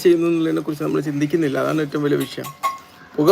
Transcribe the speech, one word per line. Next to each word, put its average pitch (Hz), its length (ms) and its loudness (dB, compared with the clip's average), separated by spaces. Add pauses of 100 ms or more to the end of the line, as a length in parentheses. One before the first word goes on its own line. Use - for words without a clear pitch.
ചെയ്യുന്നു 170 260 4
എന്നുള്ളതിനെക്കുറിച്ച് 160 560 -2
നമ്മൾ 156 220 -2
ചിന്തിക്കുന്നില്ല. 147 560 0
അതാണ് 151 220 -2
ഏറ്റവും 147 200 -4
വലിയ 143 180 2
വിഷയം. - 240 -10 (680)
പുക 151 160 4